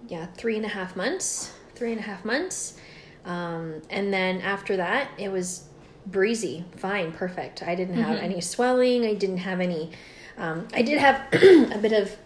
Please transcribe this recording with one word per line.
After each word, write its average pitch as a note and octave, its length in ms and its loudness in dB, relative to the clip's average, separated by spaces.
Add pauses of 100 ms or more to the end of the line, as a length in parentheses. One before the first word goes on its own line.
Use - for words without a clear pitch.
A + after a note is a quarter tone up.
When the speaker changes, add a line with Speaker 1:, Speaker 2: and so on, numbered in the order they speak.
Speaker 1:
yeah, E3+ 180 -10 (100)
three A3+ 200 -4
and A3 80 -4
a G#3 40 -6
half G3 280 -8
months, C4+ 560 -6 (220)
three A#3 180 -6
and A3 80 -6
a - 20 -8
half F#3+ 220 -12
months. C#4+ 540 -4 (480)
Um, E3 640 -6
and G3+ 220 -2
then F#3 280 0
after G3 380 -2
that, G#3 300 0 (100)
it G3 120 -6
was F3+ 340 -4 (420)
breezy, F#3+ 580 0 (120)
fine, F#3+ 360 -4
perfect. - 500 -8
I E3+ 120 -2
didn't F#3 220 -4
have G#3+ 200 0
Speaker 2:
Mm-hmm. - 80 -4
Speaker 1:
any F3+ 160 -4
swelling. B3 640 2
I G#3+ 100 2
didn't F#3+ 240 -2
have F#3 220 -4
any, E3+ 300 -2 (480)
um, E3 340 -6
I - 80 0
did C#4 180 4
have C#4 340 4
<clears throat> - 20 -
a D4+ 440 10
bit G#3+ 140 2
of G3+ 340 2